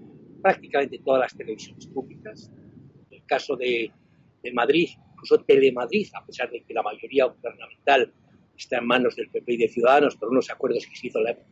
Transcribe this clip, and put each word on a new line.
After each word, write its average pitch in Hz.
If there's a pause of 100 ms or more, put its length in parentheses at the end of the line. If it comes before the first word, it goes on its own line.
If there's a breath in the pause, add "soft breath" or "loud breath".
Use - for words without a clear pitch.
(420)
prácticamente 139
todas 135
las -
televisiones -
públicas. - (580)
El -
caso 135
de, 120 (520)
de 123
Madrid, 131 (220)
incluso -
Telemadrid, 135
a 95
pesar -
de 120
que -
la 110
mayoría 113
gubernamental - (440)
está -
en 120
manos 123
del 113
P -
P 123
y -
de 117
Ciudadanos, 135
por -
unos 127
acuerdos 120
que -
se -
hizo 123
en 110
la 117
época -